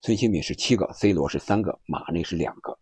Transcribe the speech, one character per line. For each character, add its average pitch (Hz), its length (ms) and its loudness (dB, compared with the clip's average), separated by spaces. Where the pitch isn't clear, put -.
孙 113 160 2
兴 113 140 2
慜 85 100 0
是 - 140 -6
七 - 200 2
个， 92 180 0
C 101 200 4
罗 73 160 0
是 - 80 -4
三 101 240 0
个， 95 240 -4
马 - 260 -8
内 85 120 -2
是 - 120 -6
两 80 260 -2
个。 - 200 -10